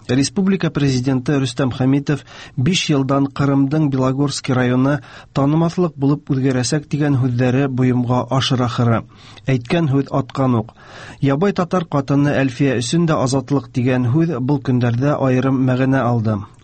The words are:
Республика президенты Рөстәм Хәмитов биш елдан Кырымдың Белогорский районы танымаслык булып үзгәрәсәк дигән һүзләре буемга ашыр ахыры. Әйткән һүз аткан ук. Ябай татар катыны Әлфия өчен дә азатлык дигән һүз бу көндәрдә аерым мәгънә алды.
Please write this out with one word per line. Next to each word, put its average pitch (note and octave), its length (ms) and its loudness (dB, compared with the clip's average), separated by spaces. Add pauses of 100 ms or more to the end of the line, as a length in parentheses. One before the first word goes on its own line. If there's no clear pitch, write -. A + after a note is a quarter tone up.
Республика E3+ 600 0
президенты C3+ 720 0
Рөстәм C3 320 -2
Хәмитов C#3 540 0 (320)
биш D#3+ 320 0
елдан C#3 420 2
Кырымдың C#3 580 2
Белогорский C3 640 -2
районы B2+ 460 2 (320)
танымаслык E3 640 0
булып C#3 400 0
үзгәрәсәк C3 560 0
дигән C#3+ 300 0
һүзләре B2+ 480 2
буемга B2 600 0
ашыр B2+ 380 0
ахыры. A#2 380 0 (420)
Әйткән C#3+ 400 0
һүз C#3 240 0
аткан C3 480 0
ук. A2+ 140 -6 (480)
Ябай D3 320 2
татар F3+ 320 -2
катыны C#3+ 500 0
Әлфия C3+ 400 0
өчен E3 320 0
дә C3+ 160 0
азатлык C3 480 -2
дигән B2 400 0
һүз E3 300 0
бу C#3 180 0
көндәрдә B2 560 0
аерым C3 480 0
мәгънә C3 400 2
алды. A2+ 380 0 (220)